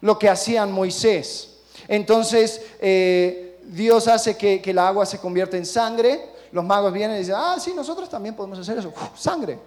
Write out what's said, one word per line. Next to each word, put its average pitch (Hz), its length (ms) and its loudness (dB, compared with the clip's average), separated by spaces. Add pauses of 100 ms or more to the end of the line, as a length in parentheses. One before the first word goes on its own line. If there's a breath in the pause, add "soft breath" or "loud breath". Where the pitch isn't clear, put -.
lo 214 180 4
que 208 100 4
hacían 202 440 2
Moisés. 190 840 -2 (300 loud breath)
Entonces, 220 720 2 (180 loud breath)
eh, 180 840 2
Dios 226 440 0
hace 226 280 2
que, 196 260 0
que 190 100 -4
la 180 160 4
agua 196 160 2
se 196 140 -8
convierta 185 380 -2
en 175 100 -6
sangre. 233 640 0 (220 loud breath)
Los 170 120 -4
magos 196 280 2
vienen 208 240 -2
y 202 40 -4
dicen, 185 160 -4
"Ah, 339 240 0
sí, 349 140 -8
nosotros 339 340 -8
también 220 260 -10
podemos 196 240 -12
hacer 196 200 -6
eso. 190 100 -8
Uf, - 300 -14
sangre." 233 480 -4